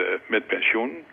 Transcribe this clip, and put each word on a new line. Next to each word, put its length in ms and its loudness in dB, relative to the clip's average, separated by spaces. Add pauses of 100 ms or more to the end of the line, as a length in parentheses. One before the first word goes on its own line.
(260)
met 220 0
pensioen, 640 0